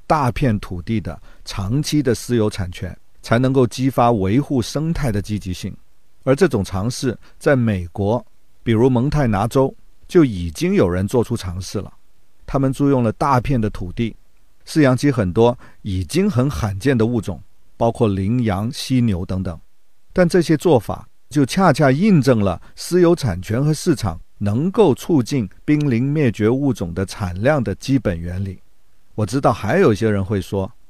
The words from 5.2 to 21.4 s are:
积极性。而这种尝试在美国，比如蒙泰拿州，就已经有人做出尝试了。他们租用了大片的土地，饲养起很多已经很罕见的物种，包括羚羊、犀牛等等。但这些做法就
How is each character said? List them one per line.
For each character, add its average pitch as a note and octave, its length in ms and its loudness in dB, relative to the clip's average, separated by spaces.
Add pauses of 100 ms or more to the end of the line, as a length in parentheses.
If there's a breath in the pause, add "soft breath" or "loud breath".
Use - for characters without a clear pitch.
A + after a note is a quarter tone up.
积 G#2 160 -4
极 F#2 140 -6
性。 F#2 240 -10 (480)
而 C3 120 2
这 F#3 120 2
种 A2 160 0
尝 G2+ 280 -4
试 B2 260 -4 (220 soft breath)
在 D3 160 2
美 G#2+ 320 0
国， G#2 360 -2 (380)
比 A#2 120 0
如 A#2 160 4
蒙 B2+ 200 0
泰 D3 180 0
拿 G#2 200 0
州， C3+ 260 0 (340)
就 - 160 6
已 F2 260 -2
经 E3 240 -2
有 D3 140 4
人 F#2 200 0
做 A#2 160 2
出 A#2+ 120 -4
尝 F#2 260 -8
试 G2+ 180 -8
了。 F#2+ 140 -12 (520)
他 - 120 -2
们 C3+ 140 2
租 C#3 180 0
用 C3 140 2
了 A2 80 2
大 C#3 300 2
片 C3 180 0
的 G#2+ 100 0
土 F2+ 220 -8
地， A2+ 240 -4 (500)
饲 - 160 0
养 B2+ 140 6
起 C#3+ 160 2
很 G2+ 220 0
多 A#2 240 2 (240 soft breath)
已 F#2 220 -4
经 F#3 260 0
很 C3 200 2
罕 G2 300 -4
见 C3 180 2
的 A2 80 2
物 A#2+ 140 0
种， F2+ 220 -8 (340)
包 A#2 160 0
括 A2+ 160 0
羚 G2+ 360 0
羊、 G#2+ 280 -2
犀 B2+ 300 -2
牛 G2 240 0
等 F#2+ 180 -4
等。 F2 160 -8 (540)
但 F3+ 140 4
这 F3+ 140 2
些 D#3+ 140 2
做 D3 240 4
法 - 280 -10 (220)
就 C#3 160 2